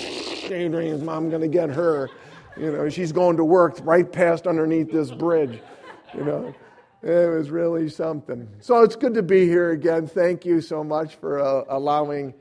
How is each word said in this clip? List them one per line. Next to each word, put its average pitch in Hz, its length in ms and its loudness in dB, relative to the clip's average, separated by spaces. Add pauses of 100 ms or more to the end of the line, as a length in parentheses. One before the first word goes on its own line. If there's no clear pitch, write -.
(520)
Adrian's 165 500 -4
mom 160 280 -4
gonna 160 180 -2
get 160 220 0
her. 143 400 -2 (480)
You 156 160 -6
know, 147 160 -2
she's 160 240 -6
going 175 240 2
to 160 80 2
work 170 380 4
right 175 280 4
past 170 340 2
underneath 160 460 0
this 156 180 0
bridge. 147 480 0 (560)
You 143 120 -6
know, 147 280 -6 (480)
it 170 280 2
was 160 200 -2
really 165 380 -2
something. 143 600 -8 (100)
So 240 240 4
it's 220 140 4
good 247 160 0
to 220 100 0
be 185 220 4
here 170 260 2
again. 165 340 0
Thank 175 400 0
you 175 140 2
so 156 240 -6
much 151 320 -4
for, 147 240 -4
uh, 135 300 0
allowing, 143 720 -2